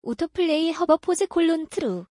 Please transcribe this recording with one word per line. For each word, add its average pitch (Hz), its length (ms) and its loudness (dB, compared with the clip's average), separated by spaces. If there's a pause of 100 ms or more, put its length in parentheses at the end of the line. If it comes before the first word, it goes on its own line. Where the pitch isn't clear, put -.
오토플레이 320 680 0
허버포즈 339 560 2
콜론 330 400 0
트루 185 380 -6 (140)